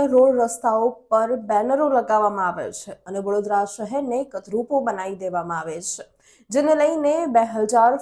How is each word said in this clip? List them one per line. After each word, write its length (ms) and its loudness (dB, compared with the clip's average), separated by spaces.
રોડ 280 6
રસ્તાઓ 460 0
પર 260 2
બેનરો 400 2
લગાવવામાં 580 2
આવે 240 -6
છે 240 -16
અને 120 -6
વડોદરા 480 -2
શહેરને 500 -6
કદરૂપો 500 -4
બનાવી 380 -4
દેવામાં 400 -4
આવે 160 -8
છે, 160 -12
જેને 300 2
લઈને 560 0
બે 160 6
હજાર 400 4